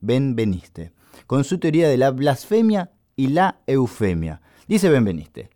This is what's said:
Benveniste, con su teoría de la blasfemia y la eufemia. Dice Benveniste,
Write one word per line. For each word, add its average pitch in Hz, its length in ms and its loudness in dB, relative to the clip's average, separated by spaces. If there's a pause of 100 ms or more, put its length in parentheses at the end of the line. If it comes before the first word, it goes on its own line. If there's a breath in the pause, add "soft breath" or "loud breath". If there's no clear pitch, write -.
Benveniste, 110 920 -4 (340 soft breath)
con 135 180 0
su 185 140 -4
teoría 160 300 2
de 135 80 4
la 131 140 4
blasfemia 175 800 0 (240)
y 135 140 -2
la 175 380 0
eufemia. 95 760 -2 (260 soft breath)
Dice 196 220 2
Benveniste, 98 640 0